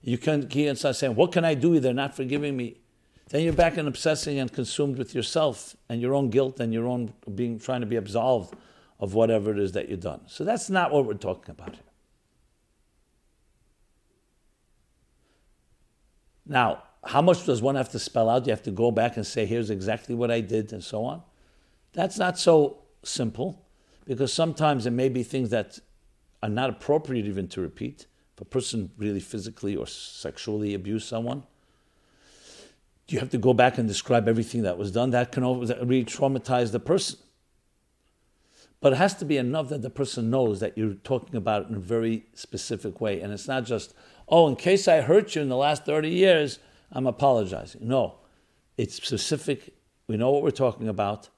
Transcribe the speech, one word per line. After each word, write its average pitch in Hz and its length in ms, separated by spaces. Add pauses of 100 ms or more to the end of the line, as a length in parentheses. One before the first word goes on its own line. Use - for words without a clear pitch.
You 120 180
can't, 147 300
can't 143 280
start 135 180
saying, 127 200
"What 180 160
can 170 120
I 160 120
do? 156 240
They're 127 120
not 139 240
forgiving 139 400
me." 120 220 (520)
Then 147 120
you're 165 120
back 165 240
and 151 100
obsessing 147 500
and 135 160
consumed 135 460
with - 160
yourself 139 600 (140)
and 117 100
your 123 140
own 139 160
guilt 131 300
and 117 120
your 113 140
own 123 280 (200)
being, 117 240
trying 123 240
to 113 60
be 113 80
absolved 110 580 (460)
of 98 160
whatever 110 360
it 104 60
is 98 140
that 92 180
you've 90 120
done. 87 260
So - 160
that's 214 260
not 180 220
what 143 140
we're 107 100
talking 95 340
about - 220
here. - 120 (4000)
Now, 123 380 (200)
how 143 200
much 175 240
does 117 160
one 135 100
have 131 160
to - 80
spell 113 320
out? 123 160
You 120 60
have 107 120
to 113 80
go 117 200
back 117 260
and 104 80
say, 110 220
"Here's 110 240
exactly 107 420
what 120 160
I 117 120
did," 107 300
and 107 120
so 110 200
on. 156 200 (680)
That's 190 260
not 180 180
so 156 460 (180)
simple, 131 640 (400)
because 131 260
sometimes 151 520
there 120 100
may 127 160
be 123 140
things 127 260
that 107 300 (640)
are 110 60
not 123 200
appropriate 135 560
even 98 220
to 95 140
repeat. 110 440 (300)
If - 60
a - 40
person 113 520
really 104 240
physically 101 560
or 60 100
sexually - 840
abused 101 340
someone, 120 360 (1600)
do - 80
you 123 60
have 127 80
to - 80
go 123 160
back 123 240
and 117 100
describe 107 400
everything 113 360
that 90 140
was 101 140
done? 120 200
That 120 200
can 131 120
always 127 280 (100)
re-traumatize 123 920
the 113 80
person. - 360 (1600)
But 139 100
it 127 60
has 196 180
to 165 100
be 143 120
enough 131 320
that 143 140
the 127 60
person 123 400
knows 117 300
that 104 180
you're 110 180
talking 123 420
about 104 240
it - 80
in 117 60
a 101 40
very 113 540
specific - 640
way. 101 220
And 98 100
it's 101 160
not 131 160
just, 110 300 (340)
"Oh, 160 220
in 127 80
case 196 320
I 160 100
hurt 190 340
you 156 80
in 143 60
the 127 80
last 143 300
thirty 156 240
years, 175 500 (320)
I'm 131 160
apologizing." 110 800
No, 120 280 (600)
it's - 200
specific. - 800 (340)
We 110 100
know 120 120
what 143 140
we're 160 80
talking 120 380
about. 104 480